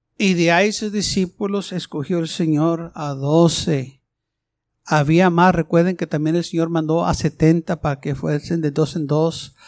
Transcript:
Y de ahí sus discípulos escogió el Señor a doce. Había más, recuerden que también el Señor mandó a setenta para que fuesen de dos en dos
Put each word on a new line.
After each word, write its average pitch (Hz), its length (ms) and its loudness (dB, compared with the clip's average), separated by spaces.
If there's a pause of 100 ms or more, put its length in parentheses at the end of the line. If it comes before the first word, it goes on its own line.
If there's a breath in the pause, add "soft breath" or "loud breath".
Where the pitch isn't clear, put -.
(180)
Y 190 180 2
de 170 180 2
ahí 202 180 4
sus 208 220 -6
discípulos 196 800 -4
escogió 170 460 -4
el 160 100 -4
Señor 165 680 -2
a 147 140 -6
doce. 143 920 0 (840)
Había 160 440 4
más, 175 240 4
recuerden 170 440 0
que 160 100 -6
también 156 300 -2
el 165 80 -2
Señor 165 240 -2
mandó 165 360 -2
a 175 80 0
setenta 160 680 0
para 143 180 -4
que 139 160 -4
fuesen 160 460 -4
de 147 100 -2
dos 151 240 -2
en 151 120 -4
dos 156 500 -2 (100)